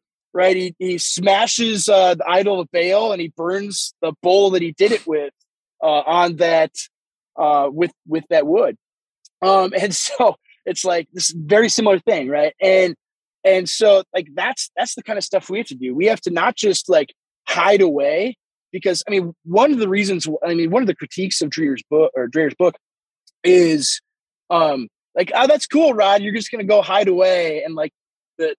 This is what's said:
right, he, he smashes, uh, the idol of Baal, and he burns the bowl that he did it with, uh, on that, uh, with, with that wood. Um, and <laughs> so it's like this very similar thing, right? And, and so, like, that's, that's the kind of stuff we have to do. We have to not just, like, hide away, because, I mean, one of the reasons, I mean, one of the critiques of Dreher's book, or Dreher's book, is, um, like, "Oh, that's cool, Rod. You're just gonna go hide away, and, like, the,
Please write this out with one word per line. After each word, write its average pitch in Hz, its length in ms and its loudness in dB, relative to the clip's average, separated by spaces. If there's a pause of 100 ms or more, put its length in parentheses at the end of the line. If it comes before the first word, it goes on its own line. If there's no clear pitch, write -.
(340)
right, 185 220 2
he, 185 240 -6
he 185 180 -4
smashes, 202 920 -2
uh, 185 260 4
the - 120 -6
idol 196 340 0
of 160 100 -12
Baal, 190 400 0
and 180 100 -6
he 170 140 -8
burns 190 680 -6
the 160 120 -2 (100)
bowl 190 280 4
that 185 100 0
he 165 100 -4
did 208 200 2
it 220 140 -2
with, 151 280 -4 (500)
uh, 147 220 2
on 170 320 0
that, 165 340 2 (680)
uh, 147 340 2
with, 160 200 -2 (160)
with 156 220 -4
that 151 180 2
wood. 185 280 0 (680)
Um, 190 360 2
and 190 160 -2
<laughs> - 0 -
so - 400 0 (300)
it's 185 180 -6
like 170 300 -2
this 175 180 -6
very 180 380 2
similar 202 300 2
thing, 160 280 -2
right? 147 320 0
And, 185 360 2 (480)
and 185 260 2
so, 202 340 4 (120)
like, 175 200 -6
that's, 214 400 -6
that's 233 200 -6
the 226 80 -16
kind 214 140 -8
of 190 60 -6
stuff - 260 -4
we 190 100 -6
have 226 80 -8
to 139 80 -14
do. 127 200 -8
We 170 120 0
have 220 140 0
to 180 100 -6
not 175 240 -2
just, 190 340 -2
like, 156 240 2 (340)
hide 196 340 2
away, 160 540 0 (360)
because, 180 360 -4
I 214 40 -8
mean, 180 220 -2 (100)
one 226 300 2
of 240 60 -2
the 202 100 -2
reasons, 190 380 -2 (180)
I 170 80 -2
mean, 165 160 0
one 247 140 0
of 214 40 -2
the 170 80 -2
critiques - 460 -8
of 151 80 -4
Dreher's 139 400 -4
book, 151 260 2
or 123 140 -4
Dreher's 147 240 -2
book, - 220 0 (680)
is, 165 560 2 (520)
um, 151 360 0 (280)
like, 180 200 -2
"Oh, 254 120 2
that's 294 200 2
cool, 294 260 2
Rod. 202 280 2
You're 202 140 -6
just 220 160 -10
gonna 226 120 -8
go 208 200 2
hide 196 240 0
away, 175 560 0
and, 160 120 -10
like, 156 160 -6 (460)
the, 160 220 -4